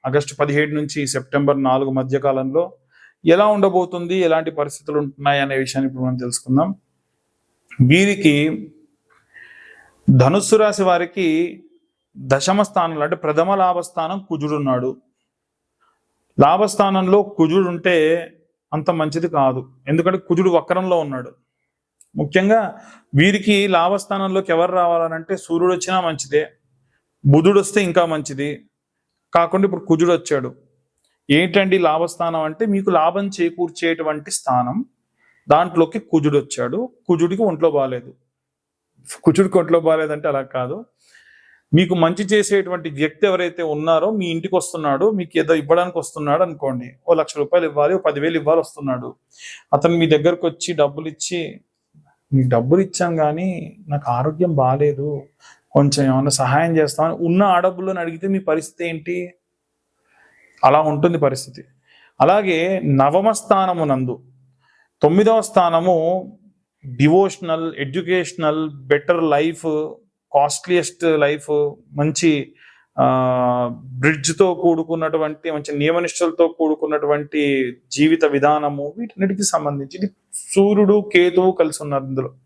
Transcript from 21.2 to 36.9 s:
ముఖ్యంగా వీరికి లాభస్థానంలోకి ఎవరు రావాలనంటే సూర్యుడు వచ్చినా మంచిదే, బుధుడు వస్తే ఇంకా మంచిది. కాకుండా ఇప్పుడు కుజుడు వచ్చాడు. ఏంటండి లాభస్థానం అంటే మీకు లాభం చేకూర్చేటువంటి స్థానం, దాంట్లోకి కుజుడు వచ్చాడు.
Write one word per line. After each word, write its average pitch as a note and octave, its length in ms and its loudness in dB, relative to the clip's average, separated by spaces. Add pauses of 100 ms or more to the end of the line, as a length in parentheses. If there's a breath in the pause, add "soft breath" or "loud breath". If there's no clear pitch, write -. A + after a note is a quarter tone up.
ముఖ్యంగా F#3+ 380 2 (640 loud breath)
వీరికి G3+ 360 4 (200)
లాభస్థానంలోకి F#3+ 800 0
ఎవరు F3+ 240 2
రావాలనంటే E3 540 -2 (100)
సూర్యుడు F3 320 0
వచ్చినా F#3 220 -4 (100)
మంచిదే, D3 340 -2 (840)
బుధుడు D#3+ 400 6
వస్తే G#3 160 -2 (100)
ఇంకా E3+ 140 2 (100)
మంచిది. C#3+ 360 -6 (840)
కాకుండా F#3 340 2
ఇప్పుడు F3 220 -4
కుజుడు E3+ 280 4
వచ్చాడు. C3 320 -4 (800)
ఏంటండి F#3 580 2
లాభస్థానం E3 600 -2
అంటే D#3 240 -6
మీకు G3 160 -2 (100)
లాభం F3 280 0 (100)
చేకూర్చేటువంటి E3 1040 -4
స్థానం, B2+ 400 -2 (680)
దాంట్లోకి E3 540 2 (100)
కుజుడు D3 320 2
వచ్చాడు. B2+ 380 -6 (260)